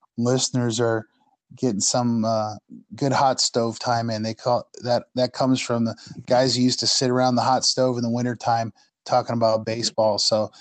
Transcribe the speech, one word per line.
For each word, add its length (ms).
listeners 640
are 260
getting 240
some, 440
uh, 300
good 180
hot 280
stove 380
time 320
in. 120
They 120
call 340
that, 220
that 180
comes 280
from 260
the 100
guys 300
who 60
used 180
to 60
sit 240
around 260
the 60
hot 220
stove 320
in 60
the 80
wintertime 640
talking 300
about 320
baseball. 520
So 320